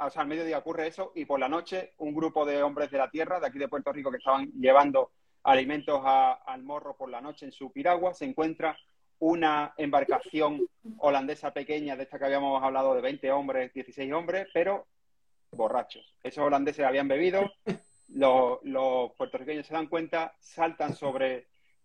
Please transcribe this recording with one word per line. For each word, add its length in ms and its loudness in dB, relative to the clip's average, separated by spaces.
o 80 -2
sea, 140 -4
al 60 -4
mediodía 280 -4
ocurre 300 -4
eso 280 -8
y 120 -8
por 120 0
la 120 0
noche 480 -6
un 160 -6
grupo 320 0
de 160 0
hombres 280 -2
de 60 -4
la 140 0
tierra, 280 -2
de 80 -4
aquí 120 -6
de 100 -4
Puerto 240 -4
Rico, 180 -6
que 60 -6
estaban 360 0
llevando 580 6
alimentos 580 2
a, 300 4
al 300 -10
morro 340 -10
por 140 -10
la 100 -10
noche 240 -14
en 80 -14
su 180 -12
piragua, 440 0
se 100 -10
encuentra 500 -2
una 580 2
embarcación 920 0
holandesa 560 0
pequeña, 420 -6
de 100 -8
esta 140 -14
que 60 -4
habíamos 380 0
hablado, 320 2
de 80 0
veinte 280 -2
hombres, 440 0
dieciséis 400 -8
hombres, 400 -6
pero 320 0
borrachos. 680 -4
Esos 240 -2
holandeses 400 2
habían 200 2
bebido, 460 2
<laughs> 420 -10
los, 540 4
los 500 0
puertorriqueños 540 -6
se 80 -10
dan 140 -4
cuenta, 520 -4
saltan 560 -4
sobre, 520 -2